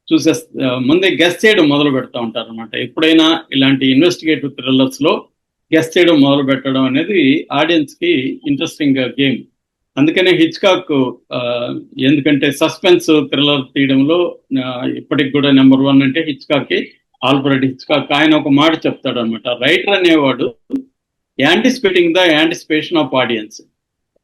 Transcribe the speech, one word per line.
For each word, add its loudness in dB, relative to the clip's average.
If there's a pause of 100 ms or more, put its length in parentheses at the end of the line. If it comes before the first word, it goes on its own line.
(120)
చూసేస్-, -2
ఆ, -2
ముందే 0
గెస్ 0
చేయడం 4
మొదలు 2
పెడతా -6
ఉంటారు -8
అనమాట. -14
ఎప్పుడైనా 0
ఇలాంటి 0
ఇన్వెస్టిగేటివ్ -2
థ్రిల్లర్స్ -2
లో -2 (480)
గెస్ 0
చేయడం 4
మొదలు 2
పెట్టడం -2
అనేది 0
ఆడియన్స్ 0
కి -4
ఇంట్రెస్టింగ్ -2
గేమ్. -2 (600)
అందుకనే 2
హిచ్కాక్, 0 (200)
ఆ, -6 (240)
ఎందుకంటే 2
సస్పెన్స్ 0
థ్రిల్లర్ 0
తీయడంలో, 0 (260)
ఆ, -8 (100)
ఇప్పటికి -4
కూడా 0
నెంబర్ 6
వన్ 4
అంటే -2
హిచ్కాకే. -4 (340)
ఆల్ఫ్రెడ్ 0
హిచ్కాక్, -4
ఆయన 2
ఒక 0
మాట 2
చెప్తాడనమాట, -6
"రైటర్ -2
అనేవాడు 0 (880)
anticipate 2
the 2
anticipation 0
of 0
audience." -6 (600)